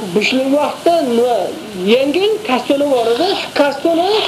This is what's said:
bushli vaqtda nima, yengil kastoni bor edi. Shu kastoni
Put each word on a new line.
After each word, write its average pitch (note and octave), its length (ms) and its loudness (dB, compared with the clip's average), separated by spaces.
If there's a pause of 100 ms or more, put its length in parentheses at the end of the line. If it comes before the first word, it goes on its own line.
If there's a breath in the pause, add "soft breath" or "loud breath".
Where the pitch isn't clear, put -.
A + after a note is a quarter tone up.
(140)
bushli C4 380 0
vaqtda D#4 500 0
nima, A#3+ 360 2 (480)
yengil C#4+ 440 2 (160)
kastoni C#4 440 0
bor A#3 160 2
edi. B3 200 0 (140)
Shu - 140 -8
kastoni D#4+ 540 0 (200)